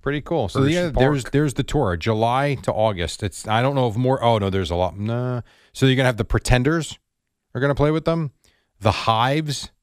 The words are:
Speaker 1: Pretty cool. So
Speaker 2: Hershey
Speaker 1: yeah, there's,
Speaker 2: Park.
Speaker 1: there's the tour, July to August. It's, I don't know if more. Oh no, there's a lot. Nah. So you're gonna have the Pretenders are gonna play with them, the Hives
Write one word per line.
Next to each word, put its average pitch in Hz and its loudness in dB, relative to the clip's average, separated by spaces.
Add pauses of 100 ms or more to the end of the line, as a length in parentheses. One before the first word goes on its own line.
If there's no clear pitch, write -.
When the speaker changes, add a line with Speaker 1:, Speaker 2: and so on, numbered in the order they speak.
Speaker 1:
Pretty 143 -4
cool. 143 -2
So 135 -2
Speaker 2:
Hershey 139 2
Speaker 1:
yeah, 175 0
there's, 131 2
Speaker 2:
Park. - -12
Speaker 1:
there's 143 2
the 143 -2
tour, 110 0
July 117 0
to - -2
August. 101 -2
It's, - -8
I 110 0
don't 139 0
know 127 2
if 104 -4
more. 127 0
Oh 117 4
no, 98 0
there's 92 -2
a 87 -2
lot. 90 0
Nah. 117 -4 (320)
So - 0
you're 131 4
gonna 131 2
have 127 2
the 113 -2
Pretenders 131 2 (560)
are 123 -4
gonna 139 2
play 147 2
with 156 -2
them, 165 0 (500)
the 107 2
Hives 131 -2 (100)